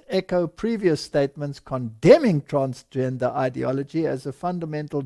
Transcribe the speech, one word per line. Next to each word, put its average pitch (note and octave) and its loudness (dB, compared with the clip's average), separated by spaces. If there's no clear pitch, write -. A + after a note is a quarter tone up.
echo F#3 -2
previous G3+ -2
statements C#3+ -4
condemning D3 4
transgender C3 -2
ideology C3+ -2
as C3 -6
a C#3 -8
fundamental D3+ -6